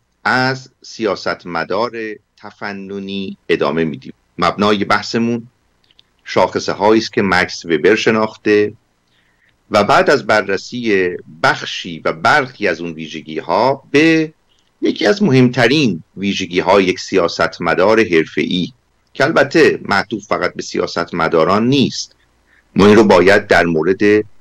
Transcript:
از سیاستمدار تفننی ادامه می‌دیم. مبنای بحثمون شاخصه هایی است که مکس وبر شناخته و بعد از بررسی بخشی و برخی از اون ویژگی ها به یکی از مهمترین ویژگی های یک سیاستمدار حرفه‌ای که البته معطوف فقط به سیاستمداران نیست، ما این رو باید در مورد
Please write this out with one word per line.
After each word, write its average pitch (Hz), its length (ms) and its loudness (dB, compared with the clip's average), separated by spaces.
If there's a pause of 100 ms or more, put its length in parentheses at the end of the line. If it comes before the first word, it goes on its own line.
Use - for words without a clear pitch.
(240)
از 131 460 -2 (120)
سیاستمدار 98 1300 -6 (220)
تفننی 98 1000 -12 (120)
ادامه 80 340 0
می‌دیم. 73 300 -8 (240)
مبنای 98 480 0
بحثمون 117 600 -4 (760)
شاخصه - 500 -2
هایی 107 280 2
است - 120 -10
که 117 80 0
مکس 92 440 -2
وبر 82 300 2
شناخته 107 800 0 (1000)
و 104 120 4
بعد 156 260 2
از 120 180 0
بررسی 101 840 -2 (340)
بخشی 123 560 -4
و 85 140 -4
برخی 117 540 -2
از 85 140 -2
اون 85 100 -8
ویژگی 78 480 -12
ها 104 520 -2
به 156 420 2 (480)
یکی - 260 -2
از 208 160 0
مهمترین 127 800 2 (140)
ویژگی 95 420 -4
های 95 240 4
یک 90 160 0
سیاستمدار 87 1040 0
حرفه‌ای 85 720 -2 (400)
که 139 100 -2
البته 143 580 2
معطوف 98 460 -4
فقط 87 260 -2
به 90 80 -12
سیاستمداران 87 1040 0
نیست، 131 480 -2 (600)
ما 92 100 4
این 104 100 8
رو 101 80 8
باید 101 440 4
در 87 180 4
مورد 95 600 2 (160)